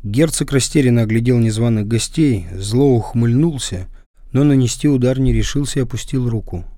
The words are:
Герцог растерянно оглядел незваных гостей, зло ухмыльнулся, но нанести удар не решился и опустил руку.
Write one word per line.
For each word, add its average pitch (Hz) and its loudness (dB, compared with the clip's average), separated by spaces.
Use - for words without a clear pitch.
Герцог 131 0
растерянно 123 2
оглядел 117 2
незваных 113 0
гостей, 113 0
зло 120 2
ухмыльнулся, 117 -2
но 131 2
нанести 135 2
удар 131 2
не 131 2
решился 139 -2
и 131 0
опустил 123 -4
руку. 101 -6